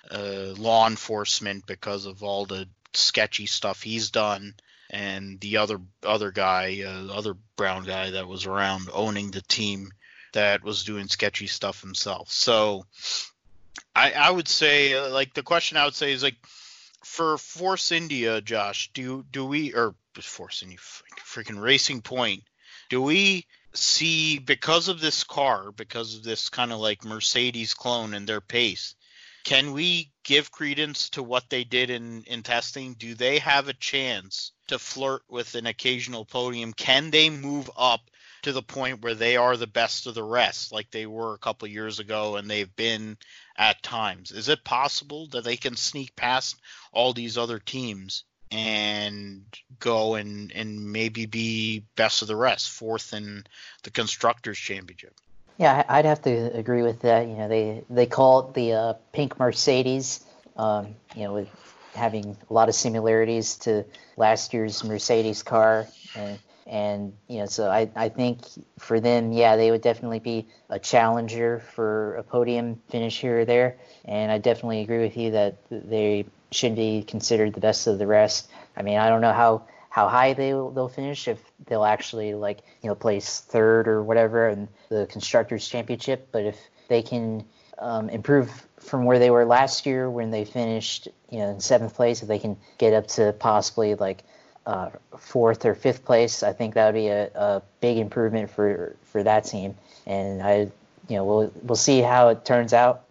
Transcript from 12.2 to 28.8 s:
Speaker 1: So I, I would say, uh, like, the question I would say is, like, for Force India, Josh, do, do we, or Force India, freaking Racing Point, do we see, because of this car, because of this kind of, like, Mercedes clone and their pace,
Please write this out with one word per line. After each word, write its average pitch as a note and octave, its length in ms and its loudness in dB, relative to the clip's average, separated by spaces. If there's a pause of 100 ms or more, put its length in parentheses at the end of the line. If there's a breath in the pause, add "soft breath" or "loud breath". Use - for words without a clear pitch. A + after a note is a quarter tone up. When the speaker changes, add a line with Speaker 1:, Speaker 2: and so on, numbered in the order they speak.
Speaker 1:
So G#2+ 540 0 (1120 loud breath)
I, C3+ 180 4
I D3 180 4
would F3+ 160 -2
say, C#3+ 480 4
uh, C3+ 140 -2
like, C3 240 -2
the C#3+ 100 -6
question E3 340 0
I C#3+ 80 4
would C#3+ 100 -2
say C#3+ 180 -2
is, B2+ 100 -2
like, C3 140 -2 (640 loud breath)
for D#3 340 -2
Force F3+ 540 -4
India, C3 500 -2
Josh, G#2 520 -6
do, C3 380 -10
do C3+ 140 -8
we, C#3+ 280 -4
or A2+ 200 0 (260)
Force - 440 -14
India, F#2 160 -20
freaking - 800 -14
Racing C3 400 2
Point, A2 420 -4 (460 loud breath)
do B2+ 120 0
we F#3 440 2 (280 soft breath)
see, D#3 640 -2
because D#3 480 0
of F3 140 -6
this D#3 240 -2
car, G#2+ 460 -2
because A2 440 -12
of A2 80 -20
this A2+ 240 -6
kind A#2+ 240 -4
of, A2 80 -8
like, G#2+ 240 -4
Mercedes A2+ 720 -2
clone A#2 400 -4
and G2+ 140 -8
their G#2+ 120 -4
pace, A#2 560 -4 (480 soft breath)